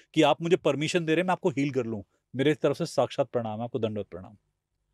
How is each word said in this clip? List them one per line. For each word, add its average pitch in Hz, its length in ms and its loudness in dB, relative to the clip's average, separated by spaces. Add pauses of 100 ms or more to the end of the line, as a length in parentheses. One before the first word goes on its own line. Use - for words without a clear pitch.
(140)
कि 156 80 6
आप 151 200 4
मुझे 170 140 2
परमिशन 151 480 0
दे 160 100 0
रहे 165 80 2
हैं, 185 40 -2
मैं 180 60 0
आपको 175 180 0
हील 139 200 -2
कर 123 160 -2
लूं। 110 160 -6 (340)
मेरे 143 180 2
तरफ 143 240 0
से 165 80 -2
साक्षात 135 420 0
प्रणाम 110 300 -4
है 117 60 -6
आपको, 120 140 -6
दंडवत 107 280 -4
प्रणाम। 92 300 -16 (580)